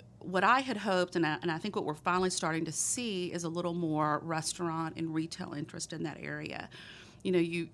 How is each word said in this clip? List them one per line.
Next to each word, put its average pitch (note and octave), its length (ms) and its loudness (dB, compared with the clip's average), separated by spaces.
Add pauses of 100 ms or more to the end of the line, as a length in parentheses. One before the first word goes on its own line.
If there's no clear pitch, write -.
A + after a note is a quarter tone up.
(200)
what F#3 240 0
I A#3 160 8
had C4 180 -2
hoped, F#3 380 2
and E3+ 100 4
I, D3+ 160 2
and F3 100 0
I D#3+ 60 0
think F#3+ 180 -4
what G#3 100 0
we're D3+ 100 0
finally F3+ 340 2
starting E3 360 0
to D#3+ 60 -4
see, F#3+ 600 0
is E3+ 120 -4
a E3+ 60 -2
little E3+ 240 -2
more D3+ 500 2
restaurant D#3+ 720 -2
and D#3+ 160 -2
retail D#3+ 400 -4
interest - 400 -8
in D#3+ 100 -4
that D#3+ 180 -4
area. D3 460 -8 (560)
You F#3+ 80 0
know, F3 80 6
you, E3+ 340 0